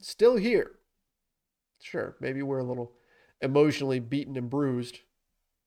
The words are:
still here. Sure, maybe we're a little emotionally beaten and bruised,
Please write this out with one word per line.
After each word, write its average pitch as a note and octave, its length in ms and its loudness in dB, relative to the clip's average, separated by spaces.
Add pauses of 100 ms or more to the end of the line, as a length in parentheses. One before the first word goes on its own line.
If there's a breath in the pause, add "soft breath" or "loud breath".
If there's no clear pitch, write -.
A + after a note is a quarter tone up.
still A#3+ 340 4
here. G#3 360 2 (1080)
Sure, - 380 -8
maybe C3 220 -6
we're C#3 180 -4
a C3 40 -4
little B2 300 -6 (480 soft breath)
emotionally C#3 580 2
beaten C3 360 -6
and B2 140 -6
bruised, B2+ 500 -2 (680)